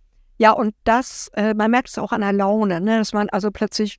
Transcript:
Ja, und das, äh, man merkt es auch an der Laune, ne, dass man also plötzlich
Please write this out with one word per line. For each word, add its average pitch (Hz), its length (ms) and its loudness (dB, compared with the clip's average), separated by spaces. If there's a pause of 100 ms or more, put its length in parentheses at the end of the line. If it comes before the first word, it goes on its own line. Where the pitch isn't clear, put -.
(360)
Ja, 220 160 6
und 214 220 0 (100)
das, - 480 -2
äh, 214 220 0
man 214 160 0
merkt 247 180 0
es - 80 -12
auch 214 160 -6
an 214 80 -2
der 202 140 0
Laune, 196 480 0
ne, 220 160 2
dass 214 160 -2
man 208 160 -2
also 208 200 -2
plötzlich 208 480 -4